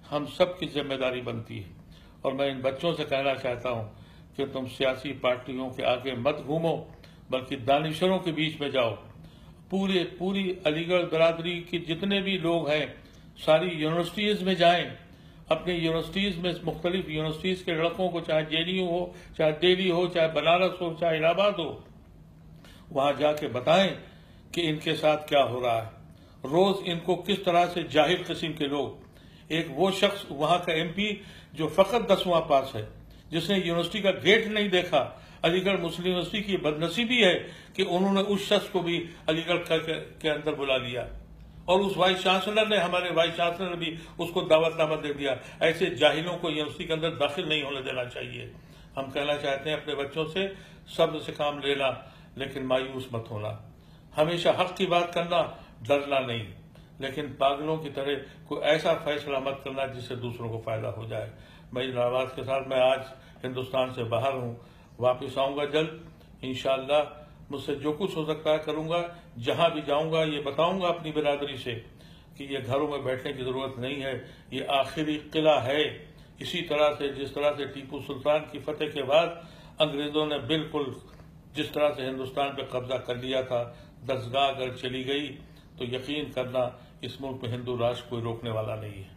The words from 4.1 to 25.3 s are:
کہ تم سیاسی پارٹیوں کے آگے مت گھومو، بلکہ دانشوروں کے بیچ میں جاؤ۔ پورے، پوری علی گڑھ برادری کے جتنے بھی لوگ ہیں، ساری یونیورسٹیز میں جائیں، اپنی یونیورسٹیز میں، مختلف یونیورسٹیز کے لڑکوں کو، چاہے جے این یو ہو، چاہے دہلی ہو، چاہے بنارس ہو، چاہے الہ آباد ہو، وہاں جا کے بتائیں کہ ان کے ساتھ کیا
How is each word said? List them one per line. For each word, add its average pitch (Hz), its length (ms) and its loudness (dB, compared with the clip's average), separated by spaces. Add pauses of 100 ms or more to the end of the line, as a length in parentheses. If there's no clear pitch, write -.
کہ 139 160 -2
تم 131 140 -4
سیاسی 131 460 0
پارٹیوں 127 580 -2
کے 127 140 -6
آگے 123 300 2
مت 139 320 0
گھومو، 160 380 0 (460)
بلکہ 131 260 -2
دانشوروں 156 640 2
کے 175 140 -2
بیچ 151 280 -2
میں 143 80 -2
جاؤ۔ 120 260 2 (760)
پورے، 190 340 2 (140)
پوری 190 360 0 (100)
علی 160 240 0
گڑھ 180 220 4
برادری 165 520 2
کے 175 160 -4
جتنے 196 420 0
بھی 190 180 -2
لوگ 165 300 0
ہیں، 151 180 2 (580)
ساری 165 240 6
یونیورسٹیز 170 760 0
میں 185 120 2
جائیں، 170 300 6 (640)
اپنی 165 260 0
یونیورسٹیز 165 640 0
میں، 175 140 -2 (100)
مختلف 175 460 -2
یونیورسٹیز 156 560 -2
کے 175 80 -2
لڑکوں 170 360 0
کو، 170 120 -2
چاہے 156 240 2
جے 151 120 -2
این 165 120 0
یو 185 180 0
ہو، 175 260 -2 (240)
چاہے 156 160 4
دہلی 180 380 4
ہو، 180 160 2
چاہے 170 220 2
بنارس 170 520 4
ہو، 170 200 -2
چاہے 165 160 2
الہ 156 100 2
آباد 196 260 4
ہو، 151 280 -4 (1120)
وہاں 139 280 2
جا 151 140 4
کے 151 160 -2
بتائیں 151 460 4 (580)
کہ 170 160 0
ان 156 80 2
کے 156 180 -2
ساتھ 151 340 2
کیا 139 160 6